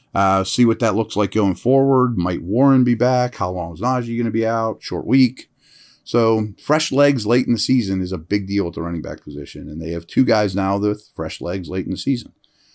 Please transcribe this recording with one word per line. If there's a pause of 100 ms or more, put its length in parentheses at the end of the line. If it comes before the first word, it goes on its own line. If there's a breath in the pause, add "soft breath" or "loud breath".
(140)
Uh,
see
what
that
looks
like
going
forward.
Might
Warren
be
back?
How
long
is
Najee
gonna
be
out?
Short
week. (540 soft breath)
So (120)
fresh
legs
late
in
the
season
is
a
big
deal
at
the
running
back
position,
and
they
have
two
guys
now
with
fresh
legs
late
in
the
season. (420 soft breath)